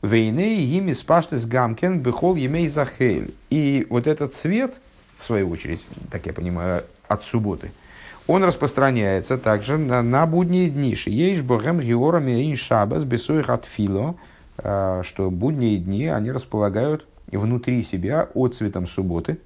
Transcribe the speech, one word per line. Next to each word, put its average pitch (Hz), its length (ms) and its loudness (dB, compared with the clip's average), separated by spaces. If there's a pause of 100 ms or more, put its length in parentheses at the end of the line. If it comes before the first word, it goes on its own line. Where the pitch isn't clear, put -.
«Вейней 120 600 2
ими 170 280 0
спаштес 156 540 0
гамкен 127 540 0
бехол 135 360 0
емей 151 320 0
захейль». 123 680 0 (160)
И 139 380 2
вот 120 180 0
этот 151 280 0
свет, 247 460 -2 (380)
в - 80 -18
свою 101 220 0
очередь, 82 340 -6 (280)
так - 160 -8
я 82 60 -6
понимаю, 87 520 -2 (240)
от 104 160 -2
субботы, 104 480 -2 (540)
он 185 180 4
распространяется 127 920 2
также 110 400 0
на, 123 240 2
на 131 240 4
будние 175 440 2
дни. 135 240 0
«Шиеиш 160 480 0
богем 123 380 2
георами 131 720 2
ин 139 60 -2
шаббос 120 480 2
бесуих 127 460 0
атфило», 110 640 -2 (440)
э, 95 460 -2
что 95 260 -4
будние 113 480 0
дни, 98 280 -2
они 123 260 -2
располагают 117 720 -2 (240)
внутри 120 520 0
себя 101 520 -2
отцветом 107 520 -2
субботы 85 600 -4